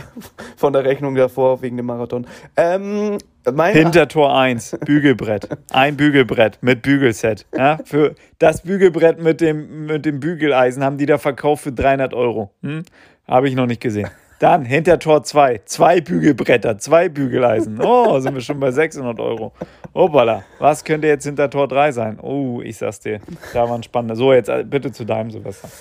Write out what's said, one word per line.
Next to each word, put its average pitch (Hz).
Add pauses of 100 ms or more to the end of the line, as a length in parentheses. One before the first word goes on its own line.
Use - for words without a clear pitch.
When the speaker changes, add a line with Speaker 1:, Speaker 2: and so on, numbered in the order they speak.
(280)
Speaker 1:
<laughs> -
von 143
der 135
Rechnung 139
davor 131
wegen 123
dem 120
Marathon. 120 (300)
Ähm, 202 (300)
mein 160
Speaker 2:
Hinter 160
Tor 139
eins, 127
Bügelbrett. 123 (240)
Ein 139
Bügelbrett 127
mit 123
Bügelset. 127 (100)
Ja, 147
für 147 (220)
das 156
Bügelbrett 165
mit 160
dem, 151
mit 151
dem 147
Bügeleisen 139
haben 139
die 143
da 147
verkauft 147
für 143
dreihundert 131
Euro. 113 (100)
Hm? 156 (420)
Hab 127
ich 131
noch 127
nicht 120
gesehen. 104 (300)
Dann 160
hinter 156
Tor 151
zwei, 139
zwei 165
Bügelbretter, 139
zwei 165
Bügeleisen. 120
Oh, 220
sind 135
wir 131
schon 147
bei 135
sechshundert 135
Euro. 113 (400)
Hoppala, 123 (160)
was 143
könnte 156
jetzt 143
hinter 143
Tor 139
drei 139
sein? 110
Oh, 127
ich 117
sag's 107
dir, 107 (320)
da 120
waren 117
spannende. 113
So, 135
jetzt, 123
äh, 127
bitte 139
zu 110
deinem 113
Silvester. 104 (120)